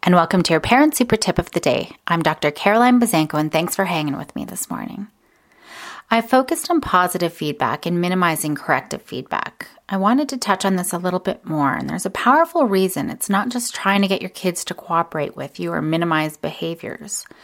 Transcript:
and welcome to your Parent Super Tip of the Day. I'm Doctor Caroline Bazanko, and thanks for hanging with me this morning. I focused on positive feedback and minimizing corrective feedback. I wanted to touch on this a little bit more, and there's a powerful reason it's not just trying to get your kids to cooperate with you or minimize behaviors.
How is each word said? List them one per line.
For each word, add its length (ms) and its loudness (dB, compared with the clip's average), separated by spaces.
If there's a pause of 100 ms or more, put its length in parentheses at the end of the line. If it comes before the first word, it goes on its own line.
and 120 4
welcome 280 4
to 100 2
your 80 4
Parent 340 4
Super 220 2
Tip 220 0
of 140 -4
the 60 0
Day. 340 0 (140)
I'm 140 2
Doctor 300 2
Caroline 500 4
Bazanko, 400 2
and 100 0
thanks 240 0
for 120 0
hanging 320 -2
with 180 -12
me 80 -8
this 240 -10
morning. 380 -10 (1040)
I 100 4
focused 500 0
on 120 2
positive 500 2
feedback 540 -4
and 160 0
minimizing 520 0
corrective 460 -2
feedback. 680 -8 (200)
I 80 -4
wanted 320 2
to 80 -8
touch 300 0
on 100 2
this 160 -4
a 60 -4
little 220 -2
bit 260 -4
more, 260 0
and 160 -4
there's 160 -6
a 60 -4
powerful 560 2
reason 420 0
it's 220 -8
not 180 0
just 260 -6
trying 280 2
to 60 2
get 120 0
your 80 -8
kids 380 -4
to 80 -8
cooperate 600 -2
with 240 -12
you 140 -4
or 80 -2
minimize 560 0
behaviors. 880 -8 (200)